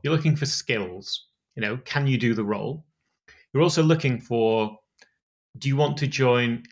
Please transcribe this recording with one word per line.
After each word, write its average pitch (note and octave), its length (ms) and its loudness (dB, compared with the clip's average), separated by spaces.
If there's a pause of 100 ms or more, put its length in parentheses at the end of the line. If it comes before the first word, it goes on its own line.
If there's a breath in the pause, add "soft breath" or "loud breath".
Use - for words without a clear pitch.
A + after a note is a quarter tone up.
you're D3+ 120 0
looking D#3 220 2
for C#3 100 -2
skills. G2 800 -6 (280)
You - 60 -10
know, G#2+ 240 -4
can C#3 220 -2
you C3 100 2
do A#2 160 2
the A2 120 -2
role? G#2 420 -6 (640 loud breath)
You're C#3+ 100 2
also E3 200 4
looking D3+ 380 2
for, A2+ 580 0 (800 soft breath)
do C#3 100 -4
you C#3 80 2
want D3 220 0
to C#3+ 80 -2
join B2 640 2